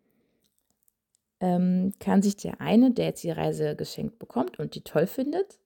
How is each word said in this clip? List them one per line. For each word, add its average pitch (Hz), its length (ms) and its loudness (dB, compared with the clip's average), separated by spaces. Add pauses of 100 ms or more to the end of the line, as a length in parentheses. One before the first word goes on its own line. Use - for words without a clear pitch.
(1400)
ähm, 180 560 2
kann 196 240 2
sich 202 140 2
der - 240 -10
eine, 233 320 6
der 165 140 0
jetzt - 180 -6
die 170 80 -4
Reise 156 420 -2
geschenkt 151 460 -8
bekommt - 400 -6
und 147 160 -8
die - 80 -16
toll 160 240 0
findet, 302 580 -6